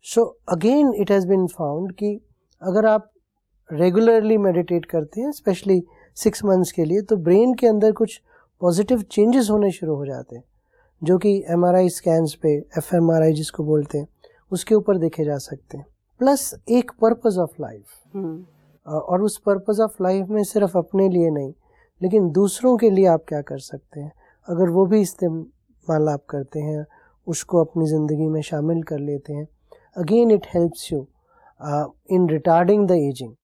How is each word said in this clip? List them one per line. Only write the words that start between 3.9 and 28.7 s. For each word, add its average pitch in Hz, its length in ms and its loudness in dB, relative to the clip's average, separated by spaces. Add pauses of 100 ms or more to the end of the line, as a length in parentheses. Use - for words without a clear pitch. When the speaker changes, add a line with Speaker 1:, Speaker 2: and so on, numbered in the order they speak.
Speaker 1:
meditate 175 480 0
करते 165 360 -6
हैं, 285 120 -4
especially 190 480 0 (340)
six - 300 -2
months 185 280 2
के 170 120 -2
लिए, 185 180 0
तो 208 140 0
brain 196 380 2
के 240 120 0
अंदर 214 260 4
कुछ - 300 -4 (380)
positive 196 420 0
changes 220 480 2
होने 208 200 2
शुरू 156 240 -6
हो 139 120 -6
जाते 123 300 -12
हैं, 120 80 -20 (580)
जो 175 160 2
कि 196 320 0
एमआरआई 180 380 2
scans 165 460 0
पे, 156 160 -2 (280)
एफ़एमआरआई 165 540 2
जिसको 151 320 -6
बोलते 151 340 -2
हैं, 147 100 -8 (420)
उसके 190 240 -2
ऊपर 208 240 2
देखे 160 260 -2
जा 147 140 -4
सकते - 400 -16
हैं। 143 80 -20 (320)
Plus 269 360 0 (140)
एक 240 240 0 (120)
purpose 226 340 0
of 170 100 0 (120)
life। 113 540 -16
Speaker 2:
हम्म। 180 320 -10 (400)
Speaker 1:
अ, 151 220 -6
और 180 140 0
उस 208 260 -4
purpose 202 320 0
of 214 100 2 (160)
life 190 220 0
में 214 160 0
सिर्फ 196 320 0
अपने 190 320 0
लिए 175 220 2
नहीं, 143 220 -6 (500)
लेकिन 185 280 2
दूसरों 202 460 2
के 220 140 4
लिए 190 160 4
आप 160 220 2
क्या 147 140 -4
कर 139 160 -10
सकते - 420 -16
हैं, 147 120 -14 (360)
अगर 175 200 0
वो 185 180 2
भी 214 140 2
इस्तेमाल 160 1080 -4
आप 143 220 -6
करते 143 300 -8
हैं, 151 260 -8 (400)
उसको 170 380 0
अपनी 160 220 -2
ज़िंदगी 151 420 0
में 156 140 -4
शामिल 160 400 -4